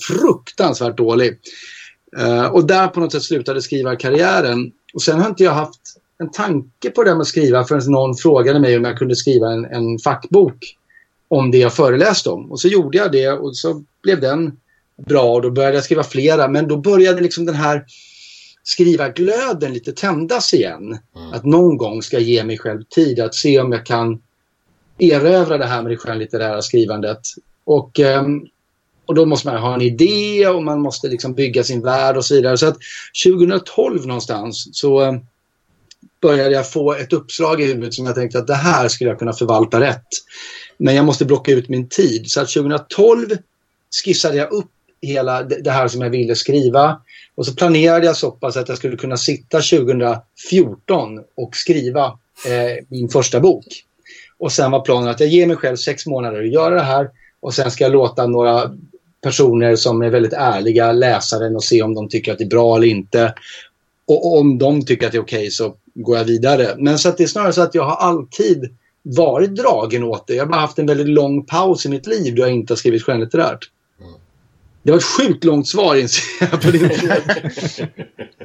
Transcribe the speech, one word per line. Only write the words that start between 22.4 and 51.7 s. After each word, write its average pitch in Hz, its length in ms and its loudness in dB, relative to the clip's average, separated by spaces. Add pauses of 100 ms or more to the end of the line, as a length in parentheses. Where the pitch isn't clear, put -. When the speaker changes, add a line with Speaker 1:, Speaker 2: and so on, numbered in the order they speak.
Speaker 1:
mig 110 140 -6
själv 110 320 -8
tid 139 300 0
att 113 160 -2
se 139 240 2
om 127 120 0
jag 113 140 -4
kan 113 360 -4 (760)
erövra 160 600 4
det 135 80 -2
här 120 160 -4
med 117 100 -4
det 117 60 -4
skönlitterära 110 640 -6
skrivandet. 107 580 -2 (460)
Och, 143 340 0
ehm, 143 420 2 (640)
och 156 100 -4
då 160 100 6
måste 147 220 0
man 120 100 -4
ha 123 160 -2
en 123 80 -2
idé 202 680 2
och 180 160 0
man 147 180 -2
måste 143 260 -6
liksom 127 260 -6
bygga 127 300 -2
sin 123 180 -6
värld 131 360 0
och 123 80 -2
så 143 100 0
vidare. - 220 2
Så 156 100 2
att 147 100 0 (360)
tjugohundratolv 185 960 2
någonstans 117 640 -8
så, 139 300 0
eh, 135 120 0 (1080)
började 139 300 4
jag 135 200 -2
få 147 220 0
ett 127 200 -10
uppslag 156 480 -2
i 143 40 0
huvudet 120 280 -4
som 127 120 -8
jag 123 100 -4
tänkte 123 240 -4
att 113 80 -6
det 143 80 0
här 143 320 2
skulle 117 220 -2
jag - 100 -4
kunna 117 140 -4
förvalta 113 460 0
rätt. 127 280 0 (680)
Men 135 180 2
jag 143 100 4
måste 143 200 2
blocka 135 260 2
ut 127 180 0
min 127 200 -4
tid. 113 420 0
Så 143 100 -2
att 123 80 -4
tjugohundratolv 196 800 2 (760)
skissade 165 340 0
jag 147 140 -4
upp 208 180 -6 (320)
hela 131 420 -4
det, 147 180 -6
det 156 100 -2
här 135 160 2
som 123 140 -6
jag 120 80 -4
ville 117 260 -2
skriva. 139 680 2 (340)
Och - 100 -6
så 127 100 -8
planerade 165 500 4
jag 160 120 2
så 131 140 -4
pass 131 260 -6
att 123 120 -6
jag 123 80 -8
skulle 127 200 -6
kunna 131 200 -6
sitta - 440 -2
tjugohundrafjorton 123 1600 0 (120)
och 117 200 -10
skriva, 139 500 0 (420)